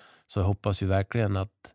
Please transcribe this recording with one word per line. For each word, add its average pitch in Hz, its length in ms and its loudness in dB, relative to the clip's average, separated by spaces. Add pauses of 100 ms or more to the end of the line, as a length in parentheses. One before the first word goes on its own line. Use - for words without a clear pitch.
(260)
så - 140 -4
jag 95 40 2
hoppas 101 380 0
ju 98 40 0
verkligen 98 500 0
att 95 140 -4 (240)